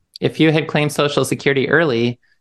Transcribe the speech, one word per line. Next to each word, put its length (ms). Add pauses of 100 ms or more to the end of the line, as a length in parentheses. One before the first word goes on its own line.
(200)
if 200
you 120
had 160
claimed 240
Social 320
Security 460
early, 500 (220)